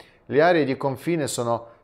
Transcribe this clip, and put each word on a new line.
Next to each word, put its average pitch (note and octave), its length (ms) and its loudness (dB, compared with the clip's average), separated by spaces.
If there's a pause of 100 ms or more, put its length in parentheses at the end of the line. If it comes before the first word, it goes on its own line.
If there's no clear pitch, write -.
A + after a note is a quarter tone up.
(280)
Le C3 140 2
aree E3 240 4
di C3 120 -2
confine C#3+ 500 -4
sono, A#2 380 -4 (180)